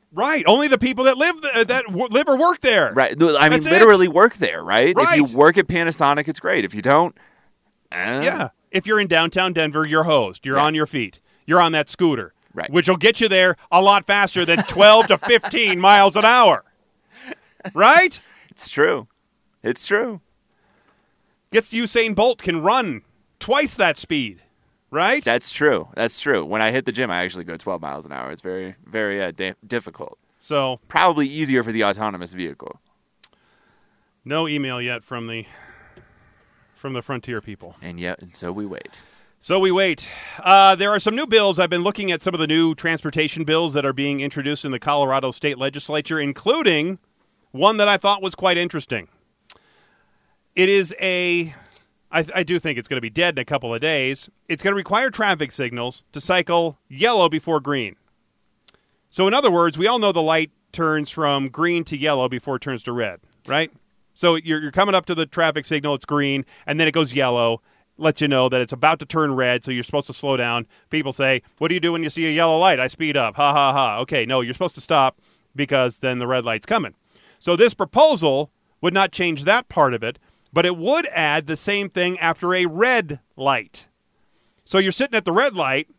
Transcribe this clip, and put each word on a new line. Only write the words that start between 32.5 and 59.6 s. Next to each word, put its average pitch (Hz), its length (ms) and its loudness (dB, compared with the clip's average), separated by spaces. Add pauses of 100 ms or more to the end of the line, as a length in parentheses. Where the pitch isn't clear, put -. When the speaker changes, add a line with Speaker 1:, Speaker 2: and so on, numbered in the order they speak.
Speaker 1:
No 156 220 -4
email 135 340 -6
yet 120 220 -8
from 117 240 -12
the, 113 180 -12 (1300)
from 135 180 -12
the 123 80 -8
Frontier 120 400 -10
people. 92 400 -20
Speaker 2:
And 85 180 -14
yet, 87 220 -8
and 87 140 -20
so 87 160 -10
we 104 140 -10
wait. - 360 -16 (380)
Speaker 1:
So 185 200 -2
we 190 120 2
wait. 180 360 -2 (340)
Uh, 196 340 6
there 196 160 -2
are 208 100 -2
some 220 140 -2
new 285 120 -4
bills. 208 320 2
I've 175 100 0
been 175 140 -2
looking 202 280 -4
at 165 100 -4
some 185 120 -4
of 170 60 -6
the 160 80 -2
new 160 280 0
transportation 156 680 -6
bills 156 300 -2
that 143 120 -2
are 139 80 0
being 139 280 -4
introduced 143 420 -6
in 143 80 -8
the 123 80 -6
Colorado 135 520 0
State 139 260 -6
Legislature, 143 600 -6
including 180 800 -2 (540)
one 190 260 2
that 208 120 2
I 202 80 2
thought 196 240 -2
was 190 140 -8
quite 180 220 0
interesting. 143 520 -8 (1500)
It 185 140 2
is 190 320 0
a, 175 520 -2 (580)
I, 160 140 -2 (100)
I 185 80 0
do 165 160 -2
think 147 200 -6
it's 113 80 -12
gonna 131 140 -6
be 117 80 -8
dead 160 280 -2
in 131 40 -4
a 120 40 -8
couple 127 280 -4
of 117 80 -6
days. 139 480 -4 (180)
It's 160 160 -8
gonna 202 120 -2
require 208 340 -2
traffic 185 420 -2
signals 123 520 -8 (100)
to 147 80 -12
cycle 170 640 -2
yellow 190 400 2
before 156 320 -2
green. 127 360 -6 (1160)
So 190 180 0
in 202 60 2
other 262 180 4
words, 170 260 0